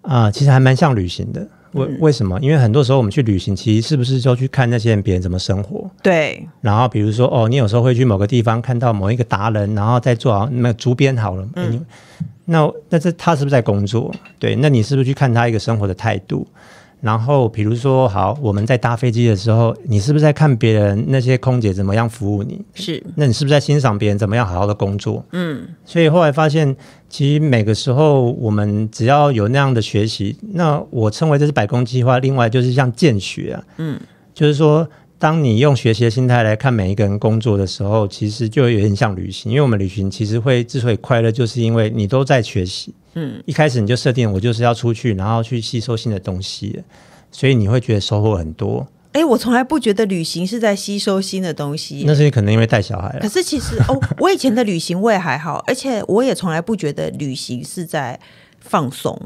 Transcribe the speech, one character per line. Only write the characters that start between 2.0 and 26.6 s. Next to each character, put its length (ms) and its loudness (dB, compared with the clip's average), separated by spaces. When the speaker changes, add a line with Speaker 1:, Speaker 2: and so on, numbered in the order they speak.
Speaker 1:
为 100 4
什 160 0
么？ 140 -2
因 100 0
为 80 4
很 140 4
多 100 4
时 80 0
候 80 4
我 40 4
们 60 0
去 140 -2
旅 160 2
行， 160 -2
其 260 0
实 60 -4
是 100 0
不 60 0
是 180 0
就 140 2
去 140 -4
看 200 0
那 80 0
些 140 0
人， 100 4
别 140 0
人 80 -2
怎 80 -2
么 80 -2
生 240 -2
活？ 260 -10
Speaker 2:
对。 420 0
Speaker 1:
然 160 2
后 120 4
比 100 -4
如 140 0
说， 160 2
哦， 200 2
你 60 0
有 140 2
时 80 0
候 80 4
会 100 4
去 100 2
某 140 4
个 80 2
地 160 2
方 180 0
看 160 -2
到 160 2
某 200 0
一 20 0
个 80 -2
达 280 -2
人， 260 -2
然 100 0
后 140 2
再 120 0
做 240 0
好， 140 0
那 220 0
竹 200 -2
编 240 0
好 200 -2
了。 180 -8
Speaker 2:
嗯。 100 -6
Speaker 1:
哎， 60 -2
你， 100 -4
那， 220 2
那 100 2
这， 140 0
他 240 0
是 80 -2
不 40 -2
是 40 0
在 100 4
工 240 0
作？ 260 -4
对， 160 0
那 120 2
你 140 4
是 140 -2
不 40 2
是 40 2
去 100 0
看 180 0
他 160 2
一 40 0
个 80 0
生 180 -2
活 80 -2
的 80 -2
态 240 -2
度？ 260 -6
然 180 0
后 300 2
比 140 -4
如 120 0
说， 320 2
好， 360 0
我 100 0
们 140 0
在 100 2
搭 180 0
飞 160 0
机 160 2
的 80 4
时 160 -2
候， 240 4
你 140 0
是 140 0
不 60 4
是 40 2
在 80 6
看 280 4
别 160 2
人 340 2
那 100 2
些 200 2
空 200 0
姐 140 0
怎 140 -2
么 80 0
样 120 2
服 300 -4
务 60 -2
你？ 200 -10
Speaker 2:
是。 280 -8
Speaker 1:
那 120 2
你 60 4
是 100 -2
不 60 0
是 40 4
在 60 6
欣 220 2
赏 180 2
别 120 0
人 80 0
怎 100 0
么 80 0
样 100 0
好 120 -4
好 80 0
的 80 0
工 240 -2
作？ 340 -6
Speaker 2:
嗯。 340 -6
Speaker 1:
所 160 0
以 80 4
后 120 4
来 80 4
发 160 2
现， 300 2